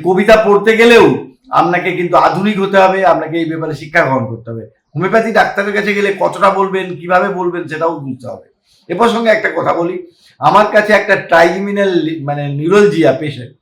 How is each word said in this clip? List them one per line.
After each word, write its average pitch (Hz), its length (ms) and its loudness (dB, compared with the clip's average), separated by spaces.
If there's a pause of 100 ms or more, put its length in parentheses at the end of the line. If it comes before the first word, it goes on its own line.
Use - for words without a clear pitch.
কবিতা 202 320 4
পড়তে 208 400 2
গেলেও 220 500 4 (240)
আপনাকে 175 420 0
কিন্তু 175 240 -2
আধুনিক 185 440 0
হতে 196 180 0
হবে, 190 260 2
আপনাকে 160 340 0
এই 165 60 -2
ব্যাপারে 160 300 -6
শিক্ষা 160 300 -2
গ্রহণ 131 220 -2
করতে 113 240 -12
হবে। 113 300 -14 (140)
হোমিওপ্যাথি 214 380 0
ডাক্তারের 202 400 -2
কাছে 202 220 -2
গেলে 202 260 -2
কতটা 180 300 0
বলবেন, 185 460 -2
কিভাবে 180 380 0
বলবেন, 175 340 -6
সেটাও 156 320 -4
বুঝতে 127 260 -12
হবে। 101 200 -14 (420)
এ 170 60 -6
প্রসঙ্গে 226 360 0
একটা 202 260 0
কথা 160 180 -2
বলি, 170 320 -4 (320)
আমার 175 340 4
কাছে 208 200 2
একটা 202 240 2
ট্রাইজেমিনাল 196 720 2
লি-, 160 360 -2
মানে 143 240 -6
নিউরালজিয়া 160 640 2
পেশেন্ট, 117 500 -8